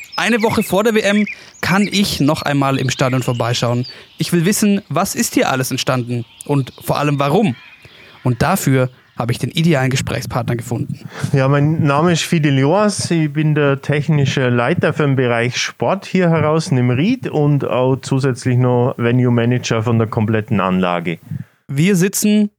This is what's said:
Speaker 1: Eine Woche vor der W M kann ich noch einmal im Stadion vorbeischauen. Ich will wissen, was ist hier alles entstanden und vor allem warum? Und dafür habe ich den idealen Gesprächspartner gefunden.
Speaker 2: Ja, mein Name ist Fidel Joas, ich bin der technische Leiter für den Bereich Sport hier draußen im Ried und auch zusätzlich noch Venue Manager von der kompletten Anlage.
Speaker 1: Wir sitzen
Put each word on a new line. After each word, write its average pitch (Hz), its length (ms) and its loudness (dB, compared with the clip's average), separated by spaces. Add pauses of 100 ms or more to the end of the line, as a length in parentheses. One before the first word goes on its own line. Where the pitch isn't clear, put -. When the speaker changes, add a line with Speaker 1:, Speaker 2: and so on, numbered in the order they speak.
(160)
Speaker 1:
Eine 208 280 0
Woche 220 200 0
vor 190 200 0
der 226 100 2
W 214 80 2
M 202 240 2 (360)
kann 190 300 2
ich 196 280 0
noch 151 240 0
einmal 139 340 0
im 127 140 -2
Stadion 127 320 0
vorbeischauen. 120 600 -2 (340)
Ich - 120 -6
will 175 140 2
wissen, 202 440 2
was - 260 -2
ist - 180 -4
hier 262 160 2
alles 131 220 -2
entstanden 123 520 -4 (220)
und 139 260 -2 (100)
vor - 180 -2
allem 143 200 0
warum? 143 360 2 (680)
Und 123 180 0
dafür 135 480 2 (280)
habe 117 140 -2
ich 117 60 -6
den 127 140 -6
idealen 156 400 2
Gesprächspartner 120 640 -4
gefunden. - 460 -6 (320)
Speaker 2:
Ja, 135 140 2
mein 147 360 2
Name 151 300 2
ist 156 100 -2
Fidel 151 340 0
Joas, 190 540 2
ich 156 200 0
bin 151 240 0
der 143 260 2
technische 143 680 0
Leiter 127 440 2
für 156 100 0
den 139 120 2
Bereich 120 420 0
Sport - 480 -4
hier 185 240 0
draußen 156 480 0
im 123 120 2
Ried 170 380 0
und 147 380 0
auch 127 320 0
zusätzlich 131 600 -2
noch 123 400 2
Venue 123 340 2
Manager 117 520 0
von 113 160 2
der 113 80 0
kompletten 107 540 0
Anlage. 87 580 0 (480)
Speaker 1:
Wir 165 280 2
sitzen 208 640 2